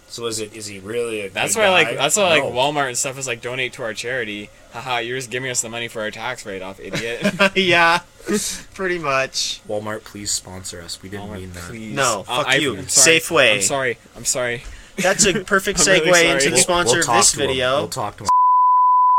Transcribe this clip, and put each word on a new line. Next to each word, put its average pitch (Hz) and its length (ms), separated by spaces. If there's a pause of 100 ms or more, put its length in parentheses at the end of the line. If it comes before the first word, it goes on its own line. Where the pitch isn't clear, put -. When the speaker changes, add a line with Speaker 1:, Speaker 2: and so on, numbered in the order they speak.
Speaker 1:
So 117 180
is 110 140
it, 104 140
is 107 120
he 101 140
really 110 420
a 95 80
Speaker 2:
That's 107 240
Speaker 1:
good 226 80
Speaker 2:
why, 202 80
like, 175 180
Speaker 1:
guy? 127 60
Speaker 2:
that's 135 220
why, 196 120
like, 151 160
Speaker 1:
No. 120 60
Speaker 2:
Walmart 139 380
and 120 100
stuff 135 200
is 131 80
like, 117 140
"Donate 123 340
to 139 80
our 110 120
charity. 107 560 (220)
Haha, 120 260
you're 117 180
just 127 140
giving 127 200
us 120 120
the 113 80
money 117 180
for 113 140
our 107 80
tax 113 340
write-off, 95 360
idiot." 117 420 (180)
Speaker 3:
<laughs> 196 160
Yeah, 170 440 (760)
pretty 180 240
much. 135 680
Speaker 1:
Walmart, 107 360
please 101 260
sponsor 92 520
us. - 200
We 95 60
didn't 101 220
Speaker 2:
Walmart, 104 100
Speaker 1:
mean 92 120
that. 87 100
Speaker 2:
please. 110 340
Speaker 3:
No, 117 320
Speaker 2:
Uh, 120 140
Speaker 3:
fuck 123 60
Speaker 2:
I, 131 80
Speaker 3:
you. 135 200
Speaker 2:
I'm 92 120
sorry. 165 320
Speaker 3:
Safeway. 131 360
Speaker 2:
I'm 101 60
sorry. 131 360 (180)
I'm 117 80
sorry. 120 380 (360)
Speaker 3:
That's 185 280
a 190 180
perfect 190 360
Speaker 2:
<laughs> - 60
I'm - 0
really 180 240
Speaker 3:
segue 170 220
into 139 80
Speaker 2:
sorry. 139 100
Speaker 3:
the 160 80
sponsor 175 400
Speaker 1:
We'll - 20
Speaker 3:
of 156 60
this 117 260
Speaker 1:
talk - 40
to 147 60
him. 131 60
Speaker 3:
video. 131 300
Speaker 1:
We'll - 100
talk 104 300
to - 60
him. 1047 40 (920)